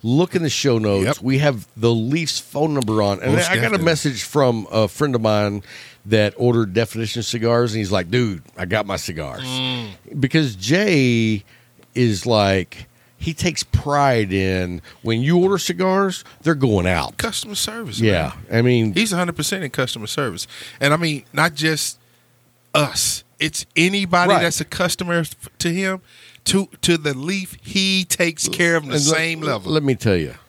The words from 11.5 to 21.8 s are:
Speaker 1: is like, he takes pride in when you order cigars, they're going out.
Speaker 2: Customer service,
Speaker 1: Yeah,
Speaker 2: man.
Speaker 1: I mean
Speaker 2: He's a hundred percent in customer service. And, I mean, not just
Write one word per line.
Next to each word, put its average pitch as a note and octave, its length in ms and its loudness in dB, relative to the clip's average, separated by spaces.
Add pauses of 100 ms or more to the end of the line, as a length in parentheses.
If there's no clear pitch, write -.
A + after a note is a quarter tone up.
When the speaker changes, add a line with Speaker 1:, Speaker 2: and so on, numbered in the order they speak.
Speaker 1:
is A2+ 300 0
like, G2 600 0 (300)
he E3 160 -6
takes E3+ 300 -4
pride C3+ 680 2
in F#2 500 0 (200)
when A2+ 200 0
you D#3+ 160 4
order F#3+ 200 4
cigars, F#3 680 -2 (180)
they're D#3 140 2
going G#2+ 320 2
out. E2+ 300 0
Speaker 2:
Customer G#3+ 380 -6
service, G#3+ 440 -6
Speaker 1:
Yeah, F2+ 340 2 (160)
Speaker 2:
man. A2+ 100 2
Speaker 1:
I - 20 4
mean A#2 320 2
Speaker 2:
He's G#3 180 0
a F3 60 -2
hundred F3 180 -2
percent F#3 280 -4
in C3+ 80 -6
customer A#2+ 360 -4
service. A2 400 -6 (320)
And, C#3+ 140 2
I D#3 40 2
mean, D#3 260 -4 (100)
not D#3 200 0
just D3+ 460 -4 (720)